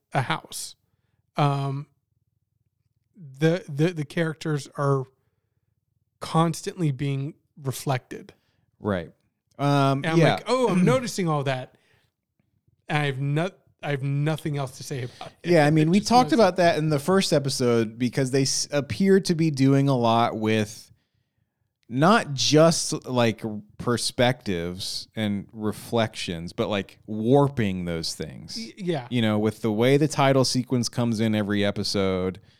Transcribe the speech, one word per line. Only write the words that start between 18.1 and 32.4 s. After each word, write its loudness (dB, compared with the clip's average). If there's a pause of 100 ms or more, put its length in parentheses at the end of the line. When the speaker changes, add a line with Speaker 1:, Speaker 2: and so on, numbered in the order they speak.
Speaker 2:
they 2
s-, -2
appear 2
to 0
be 2
doing 4
a 2
lot 2
with -2 (1040)
not 2
just, 2
like, 0 (380)
perspectives -2
and -4
reflections, -6
but, -4
like, -6
warping 0
those -6
things. -14
Speaker 1:
Y-, -12
yeah. -6
Speaker 2:
You 0
know, 2
with -2
the 0
way 4
the 2
title 2
sequence -2
comes -2
in 0
every 0
episode. -2 (200)